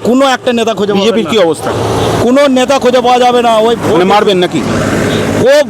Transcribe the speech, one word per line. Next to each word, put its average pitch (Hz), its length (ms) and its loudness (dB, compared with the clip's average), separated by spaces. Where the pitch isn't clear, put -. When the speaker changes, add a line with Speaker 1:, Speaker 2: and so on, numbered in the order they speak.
Speaker 1:
কোনো 262 240 2
একটা 254 260 -2
নেতা 226 220 -2
খুঁজে 202 180 -4
পাবেন 196 100 0
Speaker 2:
বিজেপির 226 220 0
Speaker 1:
না। 156 60 -8
Speaker 2:
কী 220 80 0
অবস্থা? 165 320 0
Speaker 1:
কোনো 269 260 2
নেতা 254 300 0
খুঁজে 247 220 0
পাওয়া 247 180 2
যাবে 247 240 2
না। 233 160 2
ওই 226 180 2
Speaker 2:
মানে 175 120 2
মারবেন 202 340 2
নাকি? 170 240 -2
Speaker 1:
ও - 40 2